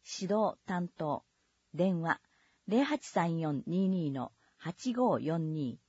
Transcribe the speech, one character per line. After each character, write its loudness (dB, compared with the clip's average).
指 -4
導 2
担 -2
当。 -4
電 2
話、 -2
零 4
八 -2
三 0
四 -2
二 2
二 0
の -6
八 -6
五 2
四 -2
二。 -4